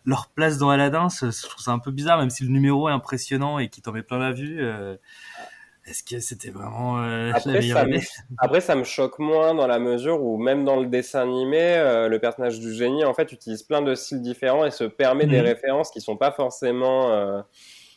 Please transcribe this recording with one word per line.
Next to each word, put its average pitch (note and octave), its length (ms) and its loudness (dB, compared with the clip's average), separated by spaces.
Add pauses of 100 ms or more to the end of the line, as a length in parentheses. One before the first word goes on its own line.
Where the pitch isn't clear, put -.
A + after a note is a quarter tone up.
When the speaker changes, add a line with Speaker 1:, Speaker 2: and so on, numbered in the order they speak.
Speaker 1:
leur C3+ 240 -2
place D3+ 280 0
dans C#3+ 120 2
Aladdin. C#3+ 400 2
C'est, B2+ 220 -4
je - 160 -10
trouve - 160 -16
ça B2 80 -2
un A#2+ 80 0
peu C3+ 120 -8
bizarre, D3+ 280 2
même C3+ 100 0
si B2+ 140 -6
le B2 60 -2
numéro C#3 400 4
est D3 40 0
impressionnant C3+ 640 -4
et A#2+ 120 -4
qui - 120 -20
t'en A2+ 120 -10
met A2 100 -8
plein B2+ 160 -6
la C3 120 -2
vue, D3 300 -8
euh, G#2 340 -6 (880)
est-ce - 180 -12
que A#2+ 180 -10
c'était A2 280 -10
vraiment, A#2+ 540 -6
euh, A#2 280 -4
la A#2+ 60 0
Speaker 2:
Après, C3+ 140 -2
Speaker 1:
meilleure A#2+ 280 2
Speaker 2:
ça C3+ 60 4
me, C3+ 100 2
Speaker 1:
idée ? E3 100 -2 (320)
Speaker 2:
après, C3 240 4
ça F3+ 140 2
me B2+ 100 0
choque C3 340 -2
moins D#3 340 2
dans D3+ 140 2
la A#2+ 120 2
mesure B2 440 0
où A2+ 140 0
même C3 260 2
dans C#3 160 4
le C3 80 0
dessin B2 360 -2
animé, C3 360 0
euh, D#3 480 4
le A2 120 2
personnage A#2 400 -2
du A2+ 140 -8
génie, B2 300 0
en C3+ 100 4
fait, D#3+ 200 -2
utilise A2 300 -10
plein D3 180 0
de C#3 140 0
styles B2+ 260 -8
différents B2+ 440 0
et C#3+ 60 0
se - 140 -4
permet C3+ 400 2
des C#3 140 4
Speaker 1:
Mhm. A#2+ 60 4
Speaker 2:
références C3+ 460 0
qui - 80 -14
sont G#2+ 160 -6
pas C3+ 160 0
forcément, B2+ 800 0
euh... G2+ 300 0 (560)